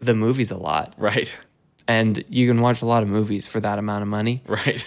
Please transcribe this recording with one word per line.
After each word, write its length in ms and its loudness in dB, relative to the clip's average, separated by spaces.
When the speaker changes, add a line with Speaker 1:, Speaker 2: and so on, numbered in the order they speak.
Speaker 1:
the 140 2
movies 360 2
a 80 -8
lot. 400 -4
Speaker 2:
Right. 340 0
Speaker 1:
And 400 2
you 180 2
can 140 4
watch 220 2
a 40 -2
lot 160 4
of 60 -2
movies 380 0
for 140 -6
that 180 -2
amount 240 -4
of 60 -4
money. 380 -2
Speaker 2:
Right. 400 -4